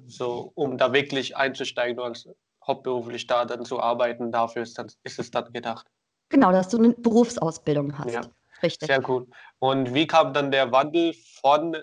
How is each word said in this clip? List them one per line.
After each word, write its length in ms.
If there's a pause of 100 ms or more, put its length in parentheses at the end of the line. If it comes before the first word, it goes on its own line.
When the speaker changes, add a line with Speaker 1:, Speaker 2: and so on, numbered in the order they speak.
Speaker 1:
so 480
um 220
da 140
wirklich 440
einzusteigen 680
und 260 (380)
hauptberuflich 640
da 160
dann 200
zu 160
arbeiten, 520
dafür 300
ist 160
dann, 120 (140)
ist 160
es 100
dann 220
gedacht. 340 (420)
Speaker 2:
Genau, 220
dass 180
du 100
eine 120
Berufsausbildung 1080
hast. 120
Speaker 1:
Ja. 120 (400)
Speaker 2:
Richtig. 240
Speaker 1:
Sehr 140
gut. 280 (300)
Und 340
wie 140
kam 260
dann 200
der 180
Wandel 440 (260)
von, 420